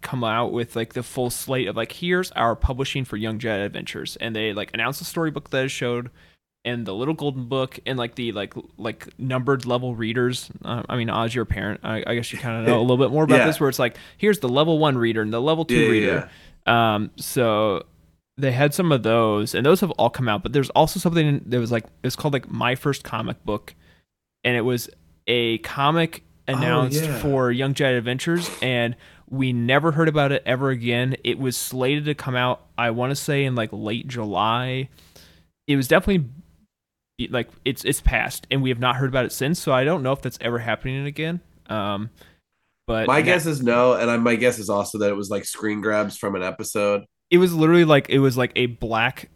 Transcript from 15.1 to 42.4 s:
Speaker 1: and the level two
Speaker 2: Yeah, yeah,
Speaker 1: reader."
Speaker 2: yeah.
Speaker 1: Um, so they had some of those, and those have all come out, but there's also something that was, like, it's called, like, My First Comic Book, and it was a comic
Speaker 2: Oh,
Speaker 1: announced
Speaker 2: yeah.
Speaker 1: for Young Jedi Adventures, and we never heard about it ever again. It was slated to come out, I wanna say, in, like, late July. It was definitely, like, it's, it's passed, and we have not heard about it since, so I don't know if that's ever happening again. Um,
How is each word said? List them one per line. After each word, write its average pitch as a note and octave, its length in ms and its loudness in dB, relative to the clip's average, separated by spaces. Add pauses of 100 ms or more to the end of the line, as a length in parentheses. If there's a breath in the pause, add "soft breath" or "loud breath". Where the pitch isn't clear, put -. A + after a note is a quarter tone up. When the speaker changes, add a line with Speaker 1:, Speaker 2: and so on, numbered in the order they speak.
Speaker 1:
and G#2+ 100 -2
the A#2 80 0
level D#3 240 0
two B2 100 -2
Speaker 2:
Yeah, A#2+ 60 4
yeah, A2 100 4
Speaker 1:
reader." G2+ 400 2 (360 loud breath)
Speaker 2:
yeah. A2+ 280 4
Speaker 1:
Um, G#2 220 -4
so G#2+ 720 0 (500)
they C3+ 160 0
had C#3+ 220 2
some F3 180 2
of B2+ 100 2
those, A2 520 2
and G#2+ 100 0
those E3+ 160 6
have F3+ 120 0
all A#2 180 2
come B2 180 -4
out, G#2 140 0
but G#2+ 100 -6
there's C3+ 180 0
also D#3 300 4
something D#3+ 460 2
that B2 120 0
was, A#2 140 -2
like, A2+ 140 0 (180)
it's B2+ 100 -4
called, D3 200 -2
like, C3 160 -6
My A#2+ 240 0
First C3+ 300 -2
Comic A#2 420 -8
Book, - 280 -6 (680 soft breath)
and B2 100 2
it A#2+ 60 2
was A#2+ 300 -2 (380)
a A#2 300 0
comic D#3+ 680 0 (240)
Speaker 2:
Oh, C3 60 0
Speaker 1:
announced C3+ 500 2
Speaker 2:
yeah. C#3+ 140 -4
Speaker 1:
for C3 340 2
Young C3+ 220 0
Jedi C3 240 2
Adventures, C#3 520 -2 (100)
and A#2+ 340 0 (360 soft breath)
we C3 220 0
never C3 400 4
heard D#3+ 160 2
about D3 240 4
it C#3 140 0
ever C3 240 0
again. B2 540 0
It - 160 0
was B2+ 160 -2
slated C3 500 -2
to D3 80 -2
come C3+ 220 -6
out, B2 260 0 (160)
I A#2 120 2
wanna B2 260 -2
say, C#3 280 -2
in, C3 120 -2
like, A2 160 -2
late G#2+ 360 -6
July. A#2+ 800 -2 (800 soft breath)
It C#3+ 80 4
was C3+ 120 2
definitely, F#3 400 4 (1040)
like, A#2+ 180 -2 (160)
it's, C3+ 200 -4
it's C#3+ 160 0
passed, - 500 0
and C#3 120 0
we C3 80 0
have A#2+ 100 -2
not B2 160 2
heard C3+ 120 0
about B2+ 160 0
it - 80 -4
since, C#3+ 280 -2
so D3 120 -2
I C3 120 4
don't D#3 180 0
know B2+ 100 0
if C#3 100 -4
that's - 180 -8
ever A#2 180 -2
happening B2+ 480 -4
again. D#3 340 -6 (280)
Um, G#2 420 -4 (800 soft breath)